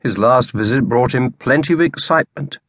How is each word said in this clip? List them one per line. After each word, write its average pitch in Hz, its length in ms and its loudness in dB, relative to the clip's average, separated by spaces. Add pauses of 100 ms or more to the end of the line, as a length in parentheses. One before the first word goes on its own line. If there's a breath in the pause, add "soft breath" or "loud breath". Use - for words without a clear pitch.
His 98 180 -4
last 120 340 2
visit 110 360 0
brought 120 260 0
him 127 180 0
plenty 147 400 0
of 160 80 0
excitement - 760 -2 (100)